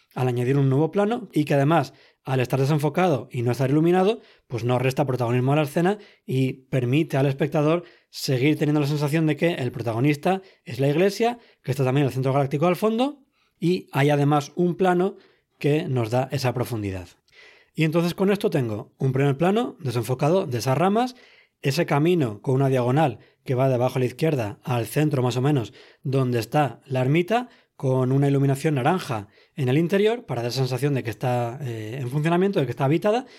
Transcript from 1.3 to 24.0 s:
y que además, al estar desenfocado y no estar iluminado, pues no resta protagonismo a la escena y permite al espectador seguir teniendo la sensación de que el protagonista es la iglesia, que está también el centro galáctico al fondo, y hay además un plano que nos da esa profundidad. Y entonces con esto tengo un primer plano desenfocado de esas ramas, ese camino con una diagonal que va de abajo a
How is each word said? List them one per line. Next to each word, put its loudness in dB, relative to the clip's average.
y 0
que 0
además, 2
al -2
estar 0
desenfocado 0
y -4
no 0
estar 0
iluminado, 2
pues -8
no 0
resta 0
protagonismo 0
a 2
la 2
escena 0
y -2
permite 0
al 2
espectador 0
seguir 0
teniendo 0
la 0
sensación 0
de 0
que 0
el -4
protagonista 0
es -8
la 2
iglesia, 0
que -4
está -2
también 2
el -2
centro 0
galáctico 0
al 2
fondo, -2
y -2
hay 2
además 2
un 0
plano 0
que 0
nos -2
da 0
esa -2
profundidad. -6
Y 0
entonces 0
con 0
esto 0
tengo -4
un 0
primer 0
plano 0
desenfocado -2
de -4
esas 0
ramas, 0
ese 0
camino 0
con 0
una 2
diagonal 2
que -4
va 2
de 2
abajo 0
a 0